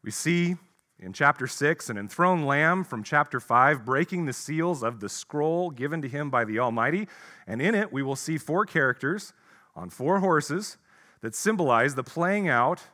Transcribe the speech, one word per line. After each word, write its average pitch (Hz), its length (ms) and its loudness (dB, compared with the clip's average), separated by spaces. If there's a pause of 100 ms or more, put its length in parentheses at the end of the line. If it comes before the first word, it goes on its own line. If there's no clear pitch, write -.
We 107 80 -10
see 175 460 0 (420)
in 92 140 -12
chapter 143 340 2
six 151 420 -2
an 107 80 -6
enthroned 165 480 0
lamb 160 380 2
from 110 200 -8
chapter 147 360 0
five 127 460 4
breaking 165 400 0
the 131 80 -4
seals 156 500 -2
of 117 160 -2
the 104 80 -8
scroll 160 600 -4
given 147 320 -6
to 139 80 -6
him 143 200 -6
by 123 140 2
the 107 160 -2
Almighty, 123 480 0 (400)
and 110 140 -6
in 190 120 2
it 208 200 0
we 135 100 -2
will 135 140 -4
see 160 200 -4
four 175 280 0
characters 143 680 0 (460)
on 90 120 -10
four 165 300 0
horses 180 580 0 (440)
that 110 140 -8
symbolize 143 600 2
the 131 80 -2
playing 185 460 0
out 131 320 2 (120)